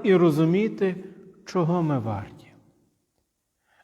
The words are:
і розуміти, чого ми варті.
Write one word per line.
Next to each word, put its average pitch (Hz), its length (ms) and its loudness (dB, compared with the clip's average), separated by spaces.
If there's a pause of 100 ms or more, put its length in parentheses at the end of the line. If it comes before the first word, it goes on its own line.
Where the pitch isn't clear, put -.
і 196 120 4
розуміти, 175 880 2 (420)
чого 175 380 0
ми 147 160 -2
варті. 104 480 -10 (1400)